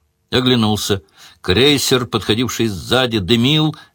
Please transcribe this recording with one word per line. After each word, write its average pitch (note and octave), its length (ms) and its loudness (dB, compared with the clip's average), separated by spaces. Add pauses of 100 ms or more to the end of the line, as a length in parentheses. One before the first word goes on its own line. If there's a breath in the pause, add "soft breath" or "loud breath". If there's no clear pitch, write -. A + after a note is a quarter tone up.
(320)
Оглянулся. A2 720 0 (380 loud breath)
Крейсер, B2 680 2
подходивший A2+ 600 -2
сзади, A2+ 520 -2
дымил C3+ 560 0 (200 loud breath)